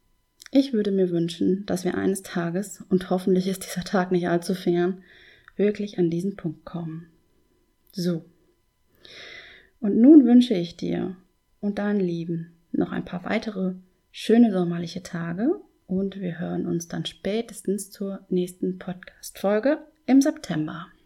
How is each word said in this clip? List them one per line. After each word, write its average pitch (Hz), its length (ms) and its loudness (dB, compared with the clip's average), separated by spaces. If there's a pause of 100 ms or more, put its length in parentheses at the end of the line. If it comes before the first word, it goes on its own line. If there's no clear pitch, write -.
(500)
Ich 269 220 2
würde 208 200 0
mir 185 180 2
wünschen, 185 560 -2
dass 185 180 -4
wir 180 120 -4
eines 190 260 -2
Tages, 175 640 -6
und 185 220 0
hoffentlich 185 380 2
ist 185 180 -6
dieser - 180 -8
Tag 185 280 0
nicht 175 160 0
allzu 175 260 0
fern, 175 480 0 (540)
wirklich 208 420 -2
an 175 100 2
diesen 175 280 -4
Punkt - 280 -8
kommen. 165 440 -10 (840)
So. 170 340 -4 (1600)
Und 202 160 0
nun 269 280 12
wünsche 240 300 6
ich 175 220 -4
dir 175 400 -4 (440)
und 202 180 -4
deinen 208 220 -2
Lieben 170 520 -4 (200)
noch - 180 0
ein - 140 -6
paar - 200 -10
weitere 190 500 -4 (360)
schöne 226 400 6
sommerliche 175 540 -2
Tage 180 560 -4 (260)
und 190 340 -4
wir 175 200 -8
hören 175 260 -4
uns 170 220 -4
dann 165 180 -8
spätestens 208 840 -6
zur 196 380 -10
nächsten 180 500 -2
Podcast-Folge 214 1000 -4 (280)
im 262 140 6
September. 175 640 -2 (200)